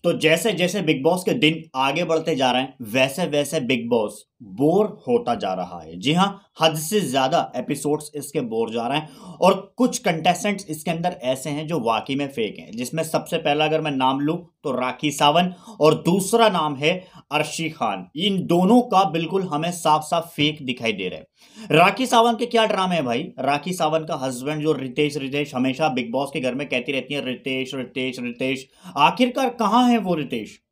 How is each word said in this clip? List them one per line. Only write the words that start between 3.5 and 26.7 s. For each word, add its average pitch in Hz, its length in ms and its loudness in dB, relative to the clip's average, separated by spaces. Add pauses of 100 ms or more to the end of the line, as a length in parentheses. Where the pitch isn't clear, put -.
बिग 117 280 0
बॉस 113 380 0 (160)
बोर 151 680 0
होता 120 260 2
जा 98 200 -4
रहा 87 260 -8
है। 82 200 -14
जी 131 120 0
हाँ, 196 300 0 (180)
हद 160 160 4
से 208 240 -2
ज्यादा 151 560 0
एपिसोड्स 147 580 -4
इसके 147 260 -6
बोर 113 300 -2
जा 113 160 -4
रहे 135 120 0
हैं 156 200 -8
और - 580 0
कुछ 247 220 2
कंटेस्टेंट्स 180 680 0
इसके 156 220 -6
अंदर 170 320 -2
ऐसे - 280 -4
हैं 151 160 -6
जो 160 140 -2
वाकई 113 340 0
में 139 140 -2
फेक 107 300 -6
हैं, - 140 -18
जिसमें 120 300 -6
सबसे - 360 -4
पहला 151 260 0
अगर 156 160 0
मैं 151 100 -4
नाम 135 300 0
लूं 151 160 -2
तो - 360 -10
राखी 127 380 -2
सावंत 160 460 4 (240)
और 156 140 8
दूसरा 202 540 4
नाम 156 280 0
है 160 300 0 (260)
अर्शी 151 360 -2
खान। 101 480 -4
इन 185 300 0
दोनों 185 360 6
का 190 220 4
बिल्कुल 170 380 -2
हमें 156 300 -2
साफ 151 300 2
साफ 165 340 -4
फेक 147 260 0
दिखाई 123 300 -2
दे 95 160 -6
रहा 82 100 -8
है। - 80 -18 (440)
राखी 190 360 4
सावंत 233 320 4
के 233 80 -2
क्या 226 200 2
ड्रामे 185 280 0
हैं 156 100 0
भाई? 117 360 -4
राखी 143 320 -2
सावंत 156 360 0
का 170 60 -4
हस्बैंड 131 480 -4
जो 156 100 2
रितेश, 139 440 -2
रितेश 143 380 -6
हमेशा 131 340 0
बिग 120 240 -4
बॉस 135 200 -2
के 160 80 -6
घर 127 140 -4
में 143 140 -8
कहती 127 240 -4